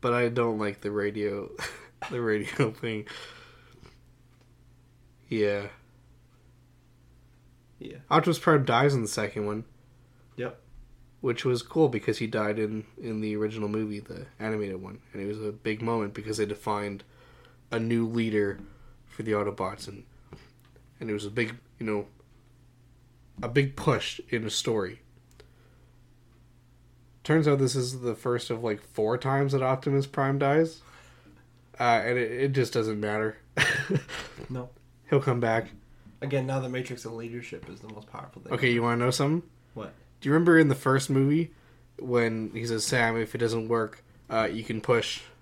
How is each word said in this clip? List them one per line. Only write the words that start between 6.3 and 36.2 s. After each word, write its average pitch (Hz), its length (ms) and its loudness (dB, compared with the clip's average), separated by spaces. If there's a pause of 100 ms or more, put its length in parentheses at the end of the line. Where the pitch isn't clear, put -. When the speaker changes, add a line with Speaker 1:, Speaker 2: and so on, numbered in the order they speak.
Speaker 2:
Yeah. - 180 -14 (120)
Speaker 1:
Optimus 156 300 4
Prime 151 260 6
dies 131 280 4
in 127 80 2
the 107 60 -2
second 104 380 -4
one. 104 200 -4 (720)
Speaker 2:
Yep. 123 240 -8 (600)
Speaker 1:
Which 120 240 -2
was 123 160 2
cool - 280 4
because 113 300 -2
he 113 80 -2
died 107 320 -2
in, 107 260 -2 (160)
in 110 200 -4
the 107 140 -2
original 107 340 -2
movie, 107 300 -2
the - 260 -12 (140)
animated 104 420 -4
one. 98 180 -14 (140)
And 101 80 -8
it 98 60 -4
was 104 140 -6
a 107 100 -4
big 107 300 -6
moment 113 320 -2
because 107 240 -6
they 107 80 2
defined 104 580 -4 (680)
a 117 80 -2
new 117 280 0
leader 107 520 0 (460)
for - 180 -12
the 110 100 -2
Autobots. 101 540 -2
And, 101 160 -16 (960)
and 117 100 -8
it 107 40 0
was 104 120 -4
a 101 60 -6
big, 117 240 -2 (240)
you 117 60 -6
know, 104 220 -2 (1300)
a 120 80 -6
big 135 260 2
push - 540 -2
in 117 140 -2
the 107 60 -4
story. 104 520 -2 (2250)
Turns 151 240 6
out 143 120 6
this 131 160 4
is 127 240 -2
the 120 160 -2
first 120 340 -2
of, 117 140 -4
like, 107 180 -2
four 110 360 0
times 135 340 2
that 135 100 2
Optimus 135 460 2
Prime 139 320 0
dies. 151 420 4 (960)
Uh, 123 40 2 (220)
and 123 120 2
it, 117 140 0
it 135 220 0
just 131 200 2
doesn't 110 260 0
matter. 107 420 0
<laughs> - 260 0 (840)
Speaker 2:
No. 127 200 -8 (400)
Speaker 1:
He'll 143 120 6
come 120 200 0
back. 113 260 2 (540)